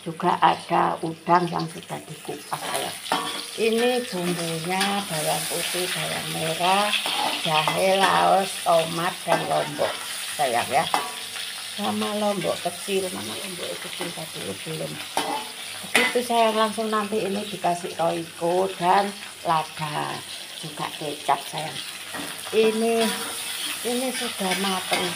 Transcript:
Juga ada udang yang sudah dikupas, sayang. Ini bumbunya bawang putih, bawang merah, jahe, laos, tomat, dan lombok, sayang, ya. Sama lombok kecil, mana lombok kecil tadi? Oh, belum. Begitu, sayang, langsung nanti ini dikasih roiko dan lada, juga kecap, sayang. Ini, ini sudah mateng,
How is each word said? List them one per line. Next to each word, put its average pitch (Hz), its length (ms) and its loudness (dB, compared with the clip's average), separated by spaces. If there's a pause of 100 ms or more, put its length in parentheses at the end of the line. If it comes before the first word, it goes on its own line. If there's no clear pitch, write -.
Juga 170 320 2
ada 170 640 4
udang 170 480 4
yang 165 160 0
sudah 160 400 -10
dikupas, - 560 -8
sayang. 135 320 -4 (640)
Ini 233 480 4
bumbunya 175 1040 0
bawang 156 400 0
putih, 175 400 -2
bawang 160 380 -2 (100)
merah, 175 480 4 (560)
jahe, 170 560 4
laos, 180 640 6
tomat, 170 520 4 (120)
dan 165 240 4
lombok, 151 400 0 (480)
sayang, 117 320 2
ya. 160 160 4 (880)
Sama 214 320 0 (160)
lombok 196 400 2
kecil, 190 480 -2
mana 208 240 -6
lombok 180 320 -6 (160)
kecil 175 320 -6
tadi? 160 320 -8
Oh, 190 160 -6
belum. 156 300 -6 (920)
Begitu, 240 400 2
sayang, 226 320 4
langsung 220 320 2
nanti 214 320 0
ini 196 240 0
dikasih 175 560 -2
roiko 170 800 2
dan 196 320 4 (320)
lada, 151 720 0 (480)
juga 156 320 -6
kecap, 147 480 0
sayang. 151 320 -6 (800)
Ini, 226 480 4 (880)
ini 247 240 0
sudah 202 480 -2
mateng, 185 400 0 (120)